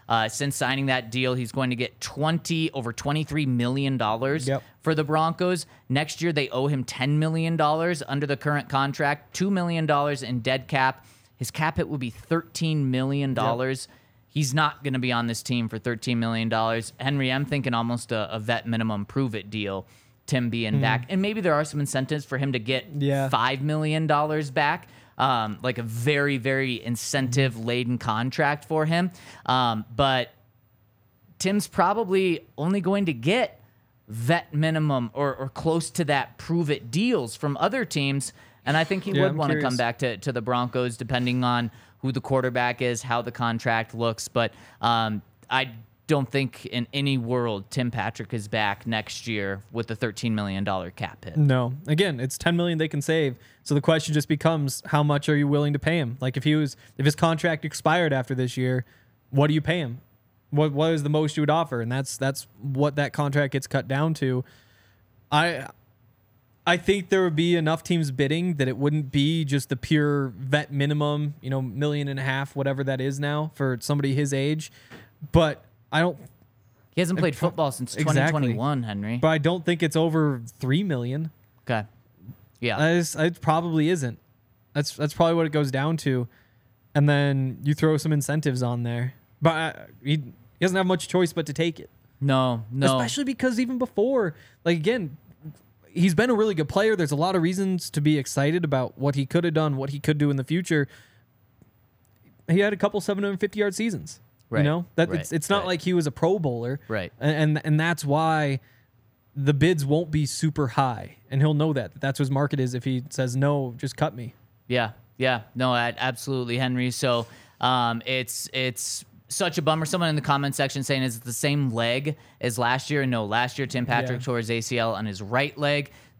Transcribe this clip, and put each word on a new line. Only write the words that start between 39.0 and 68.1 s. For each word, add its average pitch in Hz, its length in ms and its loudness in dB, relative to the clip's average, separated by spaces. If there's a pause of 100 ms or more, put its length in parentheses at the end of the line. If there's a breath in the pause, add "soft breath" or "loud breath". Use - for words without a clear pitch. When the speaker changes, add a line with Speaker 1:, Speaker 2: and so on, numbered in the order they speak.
Speaker 1:
he 196 80 -6
Speaker 2:
Yeah, 143 120 2
Speaker 1:
would - 80 4
Speaker 2:
I'm 156 60 -4
Speaker 1:
wanna 151 160 0
Speaker 2:
curious. 143 160 0
Speaker 1:
come 127 80 -2
back 120 220 0
to, 120 180 -2
to 131 140 -6
the 120 100 -2
Broncos, 123 560 -2
depending 123 460 0
on 120 260 2 (300 loud breath)
who 135 120 -2
the 117 100 -2
quarterback 123 600 0
is, 123 200 0
how 120 200 0
the 113 100 -6
contract 113 640 -2
looks. 113 320 -2
But, 117 260 0 (280 loud breath)
um, 113 400 2 (280)
I 131 220 0 (360)
don't 143 220 2
think - 360 -4
in 120 260 -4
any 139 260 0
world 117 540 -2
Tim 123 180 -2
Patrick 110 440 -6
is 104 160 -4
back 104 360 -2
next 110 420 -4
year 98 340 -4 (100)
with 113 180 -6
a 113 60 -6
thirteen 113 400 -4
million 101 280 -2
dollar 92 280 -4
cap - 340 -12
hit. - 120 -8
Speaker 2:
No. 127 360 4 (140)
Again, 151 320 2
it's 131 180 -4
ten 170 200 0
million 175 200 0
they 156 120 0
can 147 120 -2
save. 151 360 0 (260 soft breath)
So - 100 -2
the 143 80 4
question 160 320 2
just 143 140 2
becomes, 151 600 0
how 151 160 4
much 147 260 2
are 151 80 6
you 143 100 2
willing 147 260 2
to 143 60 0
pay 165 200 0
him? 123 200 -2
Like, 127 160 -2
if 127 80 -4
he 151 120 4
was, 151 200 0 (220 soft breath)
if 135 80 2
his 151 100 4
contract 165 480 2
expired 156 480 2
after 131 240 -2
this 127 220 -2
year, 127 260 0 (460 soft breath)
what 143 180 4
do 151 60 4
you 156 80 2
pay 170 180 0
him? 127 220 -6 (480)
What, 147 240 2
what 156 180 2
is 151 120 0
the 147 60 -2
most 151 280 0
you 151 40 2
would 147 80 2
offer? 156 320 0
And 113 100 -4
that's, 131 260 -4
that's 135 280 -4 (160)
what 143 360 0
that 143 160 -2
contract 143 400 0
gets 135 120 -2
cut 131 220 -2
down 151 280 0
to. 127 280 0 (880 soft breath)
I, 151 360 0 (1000)
I 175 100 6
think 190 320 0
there 190 140 4
would 170 120 2
be 170 200 4
enough 160 280 0
teams 160 280 0